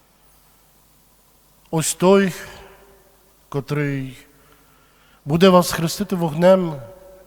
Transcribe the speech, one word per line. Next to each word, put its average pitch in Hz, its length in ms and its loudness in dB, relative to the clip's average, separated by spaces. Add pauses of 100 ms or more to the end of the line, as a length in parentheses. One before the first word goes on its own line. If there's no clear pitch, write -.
(1700)
Ось 160 240 -4
той, 190 380 2 (1160)
котрий 139 720 -6 (1040)
буде 147 240 4
вас 180 240 4
хрестити 175 440 -6
вогнем 170 640 2 (460)